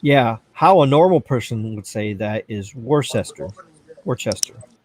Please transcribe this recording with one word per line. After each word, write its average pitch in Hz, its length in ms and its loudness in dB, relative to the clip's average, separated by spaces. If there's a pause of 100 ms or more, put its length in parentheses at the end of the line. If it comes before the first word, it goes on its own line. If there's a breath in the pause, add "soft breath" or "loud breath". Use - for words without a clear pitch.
Yeah, 131 380 2 (140)
how 175 300 4
a 143 40 6
normal 156 340 4
person 113 540 -4
would 104 120 -10
say 104 280 -6
that 107 340 -4
is 104 260 -10
Worcester, 120 720 -4 (560)
Worcester. - 580 -6 (220)